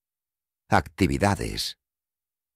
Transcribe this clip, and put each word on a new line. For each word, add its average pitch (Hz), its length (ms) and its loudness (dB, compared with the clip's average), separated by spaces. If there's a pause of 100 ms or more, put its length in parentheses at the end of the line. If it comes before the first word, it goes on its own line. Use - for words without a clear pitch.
(680)
actividades". 76 1080 0 (760)